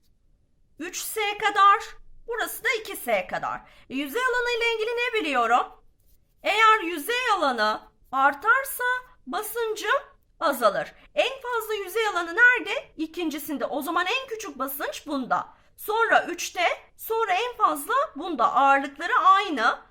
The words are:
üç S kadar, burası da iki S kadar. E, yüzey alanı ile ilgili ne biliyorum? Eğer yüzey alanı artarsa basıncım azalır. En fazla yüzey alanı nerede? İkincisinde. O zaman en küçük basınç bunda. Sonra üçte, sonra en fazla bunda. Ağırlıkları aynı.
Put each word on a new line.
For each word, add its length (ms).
üç 180
S 420
kadar, 640
burası 320
da 40
iki 160
S 300
kadar. 340
E, 40
yüzey 280
alanı 360
ile 160
ilgili 160
ne 300
biliyorum? 460
Eğer 400
yüzey 540
alanı 440
artarsa 720
basıncım 760
azalır. 520
En 260
fazla 340
yüzey 340
alanı 280
nerede? 600
İkincisinde. 720
O 160
zaman 240
en 220
küçük 300
basınç 480
bunda. 420
Sonra 480
üçte, 380
sonra 360
en 240
fazla 380
bunda. 360
Ağırlıkları 640
aynı. 600